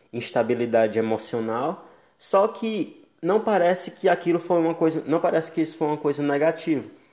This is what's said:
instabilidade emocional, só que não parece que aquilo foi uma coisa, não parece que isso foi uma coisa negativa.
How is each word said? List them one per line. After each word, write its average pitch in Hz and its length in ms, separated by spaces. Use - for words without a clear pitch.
instabilidade 113 880
emocional, 113 880
só 202 320
que 220 560
não 190 180
parece 185 520
que - 180
aquilo 175 300
foi 170 200
uma 165 140
coisa, 160 320
não 160 160
parece 165 300
que 165 100
isso 156 160
foi 156 100
uma 147 100
coisa 147 240
negativa. 147 600